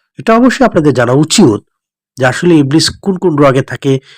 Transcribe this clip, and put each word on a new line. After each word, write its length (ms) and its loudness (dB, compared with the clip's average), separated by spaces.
এটা 180 0
অবশ্যই 300 2
আপনাদের 280 0
জানা 180 0
উচিত 480 2
যে 100 -2
আসলে 280 0
ইবলিস 480 0
কোন 140 -4
কোন 200 -4
রোগে 260 2
থাকে, 360 -4